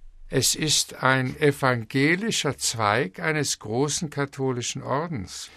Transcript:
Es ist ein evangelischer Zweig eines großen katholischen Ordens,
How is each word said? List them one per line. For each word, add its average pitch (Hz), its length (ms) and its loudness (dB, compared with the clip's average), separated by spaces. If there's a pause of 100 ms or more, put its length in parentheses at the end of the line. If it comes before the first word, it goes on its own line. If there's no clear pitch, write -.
(280)
Es - 280 2
ist - 480 0
ein 131 360 2
evangelischer 143 1200 2
Zweig 113 640 0
eines 156 400 -2
großen 143 500 -2
katholischen 131 720 -4
Ordens, 127 760 -4